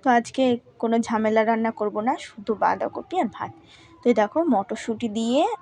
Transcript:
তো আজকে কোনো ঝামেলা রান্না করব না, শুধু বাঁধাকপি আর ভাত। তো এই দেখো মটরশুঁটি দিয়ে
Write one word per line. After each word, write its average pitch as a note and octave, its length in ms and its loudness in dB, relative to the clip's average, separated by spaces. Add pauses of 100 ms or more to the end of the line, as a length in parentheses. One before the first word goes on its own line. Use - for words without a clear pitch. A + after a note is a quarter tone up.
তো - 40 -2 (120)
আজকে C4 260 0 (380)
কোনো A3+ 140 0 (100)
ঝামেলা A3 380 2
রান্না A3+ 260 0 (100)
করব G#3 160 -2 (120)
না, C#4 40 0 (160)
শুধু G#3+ 240 -8 (100)
বাঁধাকপি G3 600 -2
আর A3 140 0
ভাত। - 160 -10 (480)
তো - 100 -20
এই A3 100 4
দেখো G#3 180 0 (160)
মটরশুঁটি G#3+ 540 -4 (100)
দিয়ে A#3+ 240 2 (200)